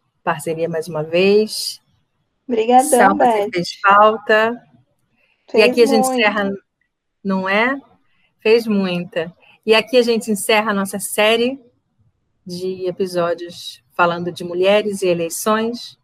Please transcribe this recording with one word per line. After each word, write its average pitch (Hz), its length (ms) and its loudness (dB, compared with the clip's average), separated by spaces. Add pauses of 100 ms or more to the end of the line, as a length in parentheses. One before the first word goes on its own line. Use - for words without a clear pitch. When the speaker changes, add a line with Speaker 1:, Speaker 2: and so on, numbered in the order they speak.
(240)
Speaker 1:
parceria 165 440 -4
mais 160 200 -6
uma 156 160 -6
vez. 196 760 0 (680)
Speaker 2:
Obrigadão, 247 420 2
Speaker 1:
Sal, 202 260 4
você 220 300 2
Speaker 2:
Beth. 208 80 -8
Speaker 1:
fez 175 260 -6
falta. 220 880 2 (840)
E - 20 -12
Speaker 2:
Fez 220 180 4
Speaker 1:
aqui 240 140 4
a - 20 8
gente 226 220 2
Speaker 2:
muito. 254 120 -2
Speaker 1:
encerra, 208 320 0 (720)
não 190 240 -4
é? 233 320 0 (600)
Fez 220 260 2
muita. 175 680 -4 (320)
E 220 120 4
aqui 226 200 0
a 247 60 6
gente 226 300 -2
encerra 214 400 0
a - 20 -2
nossa 196 260 -4
série 233 600 0 (840)
de 185 440 -8
episódios 175 960 -6 (120)
falando 175 360 -2
de 170 120 -14
mulheres 196 600 0
e 185 40 0
eleições. 214 960 -4